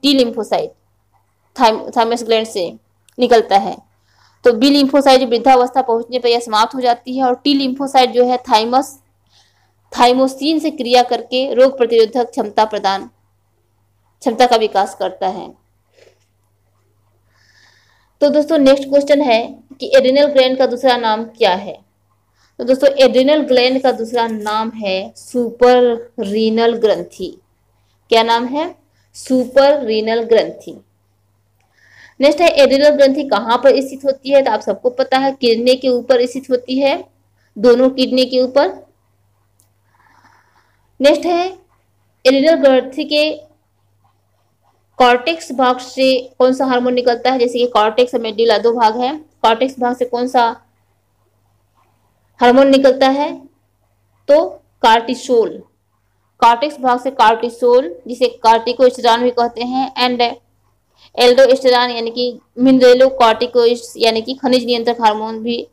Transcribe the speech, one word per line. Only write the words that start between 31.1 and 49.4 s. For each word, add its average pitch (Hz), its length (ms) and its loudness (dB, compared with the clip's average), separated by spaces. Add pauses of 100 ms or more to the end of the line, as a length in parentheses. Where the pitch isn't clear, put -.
नेक्स्ट 294 200 2
है 339 80 2 (100)
एड्रिनल 269 320 4
ग्रंथि 277 360 2
कहाँ 226 320 -2
पर 269 220 4
स्थित 269 240 -10
होती 269 260 -6
है, 277 120 4
तो 254 80 -4
आप 214 100 -2
सबको 214 320 -6
पता 262 260 -2
है 269 160 -2
किडनी 240 420 0
के 262 140 -4
ऊपर 247 360 0
स्थित 262 240 -12
होती 254 280 -4
है, 277 180 0 (600)
दोनों 247 340 4
किडनी 254 360 -2
के 254 160 -2
ऊपर। 277 300 0 (2250)
नेक्स्ट 294 260 2
है 349 180 0 (800)
एड्रिनल 269 320 4
ग्रंथि 269 480 2
के 302 260 0 (1700)
कॉर्टेक्स 254 560 0
भाग 254 260 0
से 262 280 -2 (300)
कौन 254 140 2
सा 269 140 -4
हार्मोन 247 280 -2
निकलता 247 360 0
है, 262 80 0
जैसे 240 200 -2
कि 240 100 0
कॉर्टेक्स 226 460 0
और 233 60 -4
मेडुला 220 380 0
दो 233 140 0
भाग 233 280 0
हैं, 277 180 -4 (240)